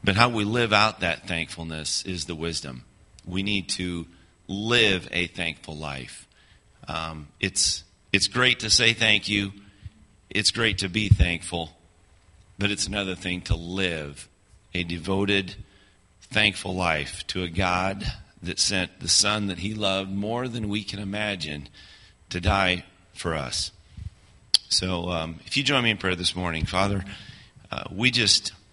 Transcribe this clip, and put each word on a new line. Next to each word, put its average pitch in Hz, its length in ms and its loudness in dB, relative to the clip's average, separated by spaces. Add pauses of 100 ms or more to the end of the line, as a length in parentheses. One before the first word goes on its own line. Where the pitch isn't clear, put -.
But 98 120 4
how 120 120 8
we 110 160 0
live 113 280 2
out 107 280 4
that 85 260 -2
thankfulness 80 760 -4
is 90 220 -6
the 87 80 -6
wisdom. 76 500 -6 (400)
We 92 180 -2
need 101 280 0
to 87 360 -4 (400)
live 104 640 2
a 87 160 0
thankful 82 500 -6
life. 69 520 -10 (580)
Um, 80 420 -6 (120)
it's, - 420 0 (300)
it's 98 160 2
great 123 320 4
to 110 100 -2
say 117 220 6
thank 107 360 4
you. 101 240 0 (800)
It's 104 220 2
great 113 260 0
to 98 100 -2
be 101 200 0
thankful. 85 680 2 (840)
But 101 120 2
it's - 160 -2
another 95 300 -4
thing 90 260 -4
to - 140 0
live 85 720 -4 (460)
a 90 100 -2
devoted, 95 720 0 (640)
thankful 101 540 0
life 80 540 0
to 92 140 -4
a 90 60 -2
God 92 560 0 (380)
that 87 180 -6
sent 92 400 0
the 85 80 -6
Son 104 380 4
that 90 120 -4
he 101 160 -4
loved 98 380 0
more 113 340 -2
than 113 220 -4
we 104 160 -2
can 98 160 -8
imagine 98 680 -4 (600)
to 90 100 -2
die 92 440 4 (300)
for 82 200 -2
us. 67 380 -4 (960)
So, 90 420 -2
um, 80 360 -4
if - 100 -4
you 139 60 0
join 131 220 2
me 113 60 6
in 101 60 2
prayer 92 200 0
this 87 180 -2
morning, 82 300 -2
Father, 98 400 0 (680)
uh, - 200 -6
we 117 200 2
just 117 420 2 (200)